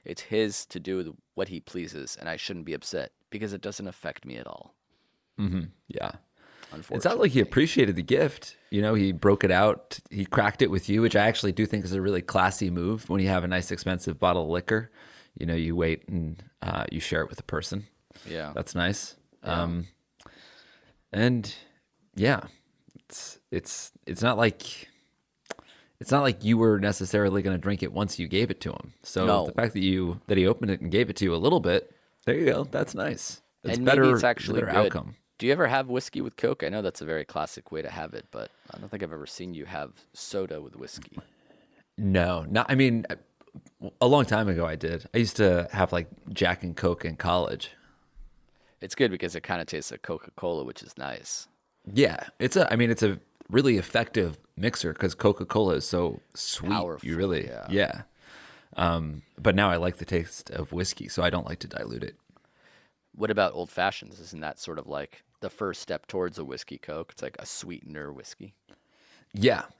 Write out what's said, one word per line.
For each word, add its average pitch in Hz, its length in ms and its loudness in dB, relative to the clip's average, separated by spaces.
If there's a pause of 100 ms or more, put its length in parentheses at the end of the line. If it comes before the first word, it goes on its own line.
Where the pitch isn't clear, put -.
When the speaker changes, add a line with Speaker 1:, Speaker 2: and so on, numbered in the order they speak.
Speaker 1:
it's - 180 -12
his 107 440 -2
to - 120 -12
do 95 180 -4
with 87 100 -6 (260)
what 95 140 -4
he 90 120 -10
pleases, 78 600 -10
and 80 100 -10
I 82 80 -6
shouldn't 85 280 -10
be 78 80 -8
upset - 380 -8 (200)
because 104 220 -8
it 95 80 -10
doesn't 101 260 -10
affect - 380 -12
me 62 120 -12
at 62 80 -12
all." - 300 -16 (640)
Speaker 2:
Mm-hmm. 92 240 -2 (240)
Yeah. - 240 -8 (800)
It 92 100 -4
sounds - 180 2
like 180 120 4
he 127 80 4
Speaker 1:
Unfortunately. - 20 8
Speaker 2:
appreciated 117 540 4
the 85 80 -2
gift. - 520 0 (160)
You 101 120 2
know, 107 120 2
he 98 160 4
broke 98 320 4
it 92 80 6
out. 98 480 4 (120)
He 98 140 -2
cracked 104 380 2
it 107 80 6
with 95 180 -2
you, 107 140 4
which 113 120 4
I 104 120 6
actually 107 260 2
do 107 140 2
think 104 180 -2
is 90 80 -6
a 95 80 0
really 92 220 0
classy 95 480 2
move 90 380 -2
when 98 120 2
you 92 80 2
have 92 140 2
a 90 40 -2
nice, 90 240 -2
expensive 90 480 -4
bottle 87 240 4
of 78 60 -4
liquor. 110 420 0 (480)
You - 80 -4
know, 82 80 0
you 82 200 0
wait 82 320 0
and, 82 360 -4 (200)
uh, - 280 -4
you - 80 -4
share 82 220 -2
it - 80 -4
with - 100 -14
a - 40 -12
person. 90 440 -6 (400)
Speaker 1:
Yeah. 78 280 -8
Speaker 2:
That's - 200 -6
nice. 90 400 -2 (280)
Speaker 1:
Yeah. 85 200 -2
Speaker 2:
Um, 85 240 -4 (1200)
and, 113 420 2 (640)
yeah, 113 260 2 (540)
it's, - 440 -16 (120)
it's, - 400 -8 (140)
it's 90 160 -8
not 117 160 2
like, - 500 -2 (1120)
it's - 120 -6
not 143 100 6
like 131 220 2
you 113 140 6
were 110 220 6
necessarily 101 640 2
gonna 92 160 0
drink 95 260 -2
it - 100 -4
once 101 260 -2
you 85 80 -4
gave 98 220 2
it - 120 -6
to - 100 -6
him. - 220 -12 (100)
So - 220 -2
Speaker 1:
No. 101 220 4
Speaker 2:
the - 60 -6
fact 113 200 0
that 98 100 -2
you, 92 440 0
that 101 100 2
he 92 100 8
opened 107 240 2
it 90 100 -2
and 80 100 -6
gave 107 180 4
it 101 80 -8
to 101 80 0
you 85 100 2
a - 20 2
little 143 220 4
bit, 87 340 2 (320)
there 120 100 2
you - 100 0
go. 135 200 4
That's 143 300 -4
nice. - 460 -6 (220)
That's 117 140 -4
Speaker 1:
And 123 80 -2
Speaker 2:
better, 135 180 6
Speaker 1:
maybe 131 120 8
it's 113 80 2
actually 120 380 2
Speaker 2:
better 104 120 -2
Speaker 1:
good. 104 140 6
Speaker 2:
outcome. 92 280 -6 (240)
Speaker 1:
Do 117 80 -2
you 131 40 8
ever 156 160 4
have 135 220 0
whiskey - 320 -4
with - 160 -8
Coke? 123 260 0
I - 60 -2
know 104 120 -2
that's 92 200 -4
a - 40 -10
very 78 200 -4
classic - 460 -8
way 80 100 -6
to 71 80 -8
have 80 240 -10
it, - 180 -12
but 55 200 -10 (220)
I - 40 -16
don't - 120 -14
think 101 140 -10
I've 78 80 -6
ever 73 140 -12
seen 90 280 -12
you 73 120 -10
have 73 260 -10 (220)
soda 92 480 -6
with - 140 -16
whiskey. - 420 -16 (800)
Speaker 2:
No, 90 500 2
not, 113 220 0
I 139 60 2
mean, 123 300 2 (920)
a 123 80 6
long 139 180 6
time 107 220 2
ago 85 180 2
I 78 100 -2
did. 80 380 -4
I - 40 0
used 113 200 2
to 90 340 6
have, 95 200 2
like, 87 160 0 (220)
Jack 90 340 0
and 87 140 -6
Coke 87 280 0
in 80 120 -6
college. - 540 -2 (1080)
Speaker 1:
It's 98 160 -12
good 120 160 4
because 85 240 -4
it 82 80 -8
kinda 85 220 -4
tastes - 260 -6
like - 100 -12
Coca-Cola, 82 640 -6
which 62 200 -12
is - 140 -20
nice. - 500 -10 (440)
Speaker 2:
Yeah, 107 360 2 (120)
it's 127 160 0
a, 185 160 4
I 117 40 2
mean, 117 160 4
it's 113 120 0
a 101 160 2 (300)
really 123 280 6
effective 90 600 -2 (180)
mixer 92 380 -2
'cause 85 220 -2
Coca-Cola 101 600 2
is 69 100 -2
so 87 360 -2 (140)
sweet. - 360 -4
Speaker 1:
Powerful, 87 380 -4
Speaker 2:
You 82 80 -2
really, 90 300 0
Speaker 1:
yeah. 57 220 -12
Speaker 2:
yeah. 98 320 0 (760)
Um, 82 460 0 (140)
but 98 180 4
now 101 140 6
I 90 80 4
like 90 200 0
the - 80 -10
taste - 460 -4
of - 200 -8
whiskey, - 380 -4
so - 140 -4
I 87 60 4
don't 87 180 -2
like 87 120 -8
to - 80 -12
dilute 57 360 -10
it. - 120 -10 (1000)
Speaker 1:
What 107 140 -2
about 101 240 2
old 85 160 -6
fashions? - 500 -2
Isn't 80 220 -16
that 76 180 -8
sort 80 200 -10
of 62 80 -12
like 71 360 -10 (200)
the 98 80 -6
first 95 300 -6
step - 260 -8
towards 90 320 -4
a 80 60 -8
whiskey 67 340 -12
Coke. 78 320 -10
It's - 100 -20
like - 160 -10
a - 80 -16
sweetener 76 640 -12
whiskey. 69 440 -18 (800)
Speaker 2:
Yeah, 101 300 2 (160)